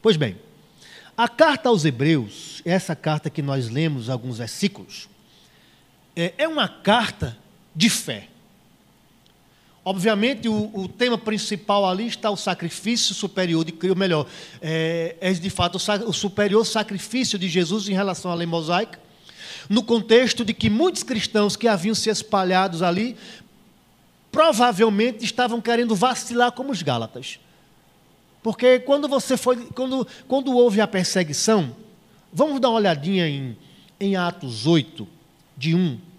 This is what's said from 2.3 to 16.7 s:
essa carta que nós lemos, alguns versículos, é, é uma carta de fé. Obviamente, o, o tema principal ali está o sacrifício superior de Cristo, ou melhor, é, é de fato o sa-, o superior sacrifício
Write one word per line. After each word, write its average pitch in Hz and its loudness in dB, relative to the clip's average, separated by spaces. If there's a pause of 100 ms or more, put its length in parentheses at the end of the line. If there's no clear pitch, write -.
essa 175 0
carta 156 -4
que 151 -6
nós 135 -2
lemos, 131 -2
alguns 123 -6
versículos, - -6 (1080)
é, 170 -4
é 311 2
uma 294 -2
carta 202 0 (380)
de 185 4
fé. - -8 (1600)
Obviamente, 208 0
o, 214 -2
o 190 -6
tema 240 0
principal 202 -2
ali 190 -2
está 220 -4
o 196 -4
sacrifício 196 -4
superior 175 -2
de 160 -6
Cristo, 185 -2
ou 180 0
melhor, 170 2 (320)
é, 165 -4
é 185 0
de 180 -4
fato 175 -2
o 180 -6
sa-, 208 -2
o 220 -4
superior 208 2
sacrifício 220 -4